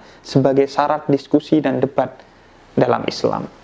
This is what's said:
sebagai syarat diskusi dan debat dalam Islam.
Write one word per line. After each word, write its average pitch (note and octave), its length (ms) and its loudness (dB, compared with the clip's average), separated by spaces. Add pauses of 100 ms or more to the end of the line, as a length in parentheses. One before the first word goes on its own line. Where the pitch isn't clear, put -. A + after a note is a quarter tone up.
(240)
sebagai C#3 480 2
syarat D3 400 0
diskusi D3 480 2
dan C3 240 0
debat C3 320 -2 (600)
dalam B2 320 0
Islam. A2 400 -4 (160)